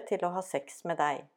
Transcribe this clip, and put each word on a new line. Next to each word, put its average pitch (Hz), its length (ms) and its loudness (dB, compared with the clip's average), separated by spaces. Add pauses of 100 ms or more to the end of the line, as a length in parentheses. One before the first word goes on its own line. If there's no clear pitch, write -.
til 190 180 2
å 175 80 2
ha 185 80 0
sex - 480 -4
med 165 80 0
deg. 147 220 4 (180)